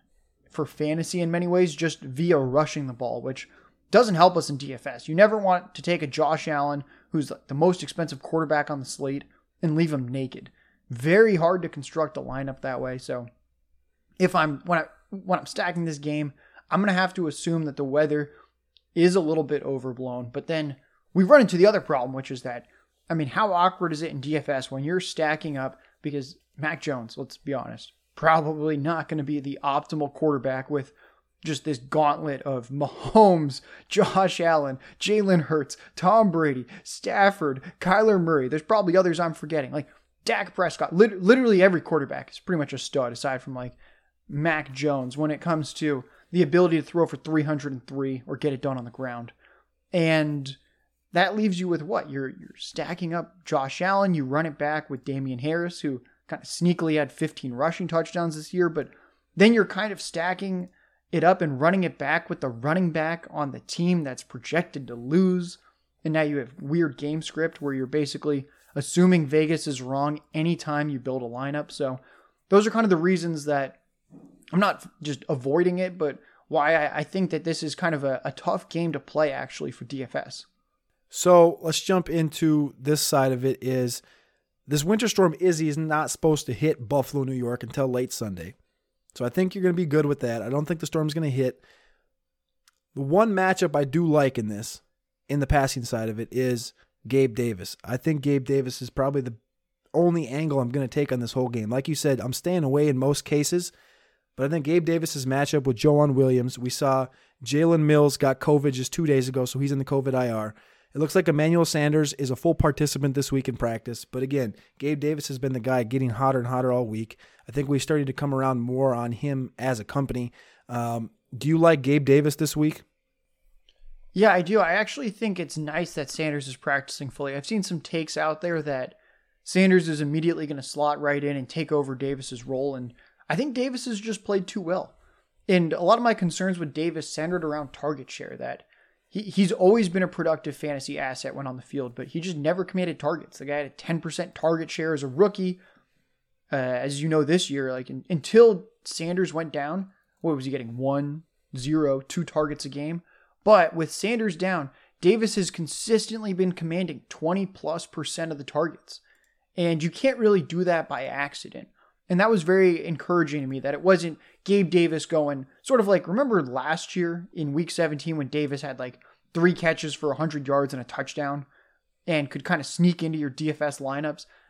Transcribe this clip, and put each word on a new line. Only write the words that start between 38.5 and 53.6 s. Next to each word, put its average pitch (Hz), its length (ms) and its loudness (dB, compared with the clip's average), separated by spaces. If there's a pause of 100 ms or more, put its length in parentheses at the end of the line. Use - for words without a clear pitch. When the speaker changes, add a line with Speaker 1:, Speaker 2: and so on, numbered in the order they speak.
Speaker 1:
probably 190 340 2
others 180 240 4
I'm 165 140 -2
forgetting. 151 360 -6
Like, 143 160 -6 (380)
Dak 208 280 -2
Prescott, 165 400 -2
lit-, 190 300 4
literally 220 400 6
every 185 180 6
quarterback 139 520 -4
is - 80 -18
pretty - 180 -2
much 143 140 -4
a - 60 -8
stud 123 340 -2
aside 131 280 -6
from, 135 140 -12
like, 127 200 -12 (540)
Mac 147 440 -2
Jones 135 440 -2
when 151 140 0
it 147 100 -6
comes 156 340 -2
to 143 300 -2 (280)
the 175 100 4
ability 165 340 6
to 156 60 2
throw 170 240 0
for 151 100 -6
three 156 280 0
hundred 143 280 -4
and 127 140 -12
three 135 400 -6
or 147 100 -8
get 147 160 -2
it 131 80 -6
done 135 160 -2
on 123 80 -8
the 117 60 -14
ground. 120 420 -10 (600)
And 151 600 0 (580)
that 185 220 2
leaves 214 240 0
you 180 100 -4
with 165 140 0
what? 175 280 -4
You're, 135 180 -6
you're - 300 -20
stacking 165 560 -8
up 170 320 -10
Josh 135 340 -2